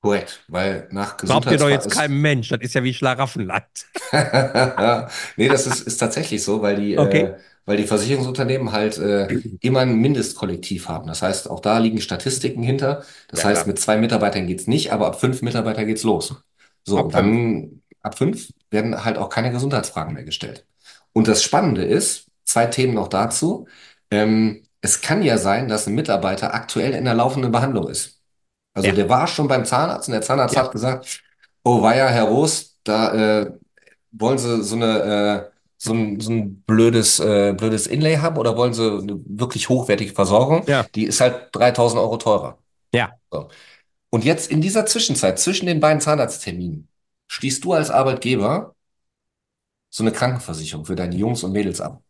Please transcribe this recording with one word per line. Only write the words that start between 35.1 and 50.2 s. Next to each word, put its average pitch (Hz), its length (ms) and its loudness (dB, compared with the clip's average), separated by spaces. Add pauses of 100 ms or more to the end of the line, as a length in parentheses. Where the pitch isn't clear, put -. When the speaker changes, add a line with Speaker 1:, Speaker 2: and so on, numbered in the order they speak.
Speaker 1:
äh, - 20 -20 (260)
so - 160 -4
ein, 107 280 -2
so 110 120 -4
ein 101 300 -4
blödes, 113 580 4
äh, 101 360 4
blödes 110 300 -2
Inlay 156 320 2
haben 160 180 -2
oder 117 200 0
wollen 120 180 2
Sie 113 100 0
eine 101 420 -2
wirklich 110 420 -4
hochwertige 107 440 2
Versorgung?“ 127 540 4
Speaker 2:
Ja. 135 280 2
Speaker 1:
Die 107 100 0
ist - 160 0
halt 127 320 2
dreitausend 117 480 4
Euro 113 180 0
teurer. 92 400 0 (340)
Speaker 2:
Ja. 120 260 0 (140)
Speaker 1:
So. 78 160 -8 (600)
Und 113 140 0
jetzt 165 260 0
in 156 120 2
dieser 214 240 0
Zwischenzeit, 160 540 0
zwischen 190 260 0
den 165 140 0
beiden 151 220 4
Zahnarztterminen, 90 840 -4 (400)
schließt - 360 -4
du 175 100 0
als 151 160 0
Arbeitgeber 127 840 0 (1160)
so - 140 -6
eine 110 80 4
Krankenversicherung 80 720 -4